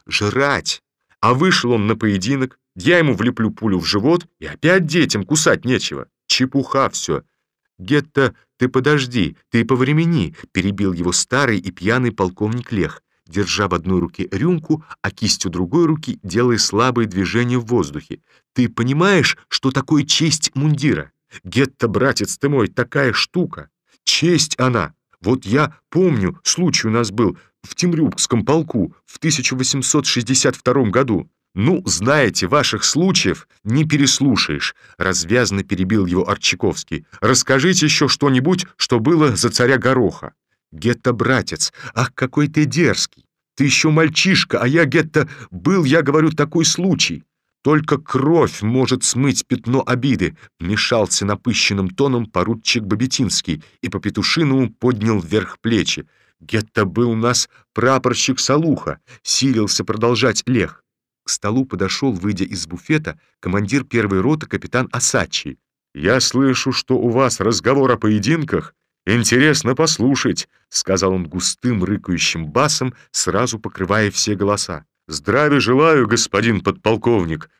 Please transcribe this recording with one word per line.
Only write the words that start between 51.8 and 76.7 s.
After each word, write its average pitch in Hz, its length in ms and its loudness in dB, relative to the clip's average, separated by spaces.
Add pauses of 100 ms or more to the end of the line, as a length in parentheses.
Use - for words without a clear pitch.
тоном 123 380 0
поручик 117 560 -2
Бабетинский 110 800 -2 (200)
и - 80 -6
по-петушиному 127 840 0
поднял 110 480 0
вверх 90 400 -4
плечи. 113 480 0 (320)
«Гетто 107 460 -2
был 117 260 0
у 113 40 0
нас 120 340 0 (240)
прапорщик 131 640 0
Салуха», 147 600 0 (220)
силился 110 600 0
продолжать 110 640 0
Лех. 107 360 -2 (420)
К - 60 -10
столу 120 360 -2
подошёл, 104 480 -4
выйдя 95 320 -4
из 87 220 -10
буфета, 90 520 -4 (200)
командир 143 440 -2
первой 101 380 0
роты 151 260 -2
капитан 117 440 -4
Осадчий. 85 680 -4 (340)
«Я 92 260 2
слышу, 131 520 0
что - 260 -2
у 120 120 0
вас 123 300 0
разговор 123 520 2
о 117 60 2
поединках. 107 760 0 (320)
Интересно 120 680 2
послушать», 131 720 0 (220)
сказал 95 440 0
он 87 140 -2
густым 92 560 -4
рыкающим 87 640 -2
басом, 131 460 0 (180)
сразу 113 480 -2
покрывая 101 500 -2
все 104 260 -2
голоса. 98 500 -4 (220)
«Здравия 127 520 2
желаю, 139 480 4
господин 110 540 0
подполковник! 101 880 0 (100)